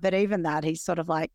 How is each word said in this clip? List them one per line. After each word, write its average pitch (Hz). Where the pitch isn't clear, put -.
but 185
even 202
that, 151
he's 160
sort 170
of 165
like, 160